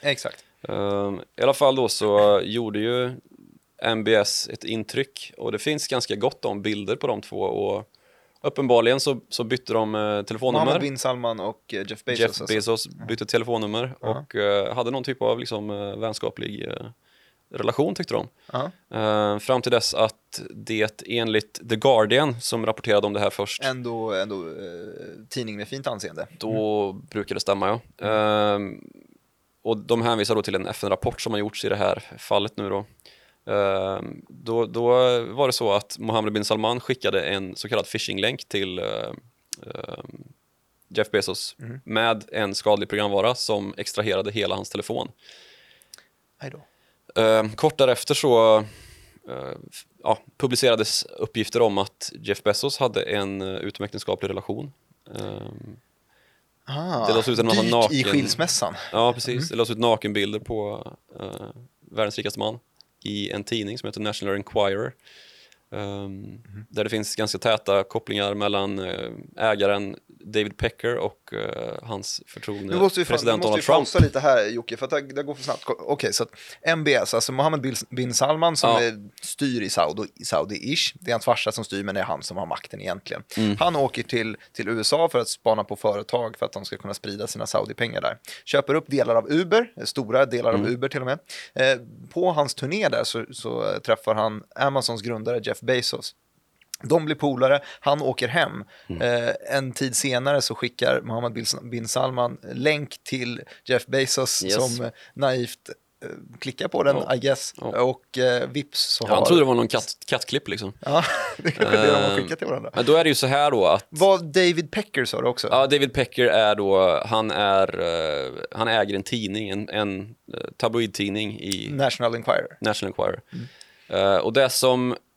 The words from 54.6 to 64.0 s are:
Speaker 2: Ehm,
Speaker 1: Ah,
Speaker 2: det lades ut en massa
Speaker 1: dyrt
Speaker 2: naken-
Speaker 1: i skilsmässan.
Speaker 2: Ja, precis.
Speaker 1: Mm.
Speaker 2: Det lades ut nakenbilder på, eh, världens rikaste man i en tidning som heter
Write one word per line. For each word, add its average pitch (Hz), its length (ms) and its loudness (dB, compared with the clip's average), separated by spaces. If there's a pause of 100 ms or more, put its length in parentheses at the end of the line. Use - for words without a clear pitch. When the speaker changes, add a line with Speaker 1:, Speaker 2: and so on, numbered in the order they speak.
Speaker 2:
Ehm, 104 600 -12 (920)
Speaker 1:
Ah, 143 400 -2
Speaker 2:
det 107 60 4
lades 113 160 4
ut 117 100 2
en 113 60 2
massa 110 160 4
Speaker 1:
dyrt 113 100 2
Speaker 2:
naken- 117 260 4
Speaker 1:
i 127 60 2
skilsmässan. 113 680 0 (180)
Speaker 2:
Ja, 117 220 4
precis. 120 220 -4
Speaker 1:
Mm. 127 140 -4
Speaker 2:
Det - 60 -6
lades 113 140 2
ut 113 80 -4
nakenbilder 107 640 0
på, 107 520 -8 (280)
eh, 98 260 -12 (460)
världens 107 260 -2
rikaste 104 220 -6
man 110 200 -4 (440)
i 104 280 -6
en 104 120 -6
tidning 110 340 -6
som - 100 -10
heter 107 140 -10